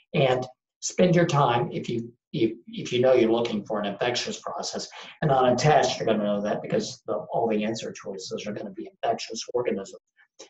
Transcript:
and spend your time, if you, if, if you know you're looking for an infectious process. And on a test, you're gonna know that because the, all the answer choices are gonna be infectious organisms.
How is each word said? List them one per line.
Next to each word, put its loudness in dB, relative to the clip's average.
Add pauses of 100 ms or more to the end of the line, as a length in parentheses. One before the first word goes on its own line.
(140)
and 2 (360)
spend 2
your 6
time, 2
if -6
you, -6 (180)
if, 0 (140)
if -8
you 2
know 6
you're 6
looking 0
for -4
an -4
infectious -4
process. -8 (340)
And 2
on 6
a 4
test, 4
you're -6
gonna 2
know 0
that -2
because -4
the, -2 (180)
all 0
the 0
answer -6
choices -10
are -6
gonna -10
be -12
infectious -6 (100)
organisms. -4 (480)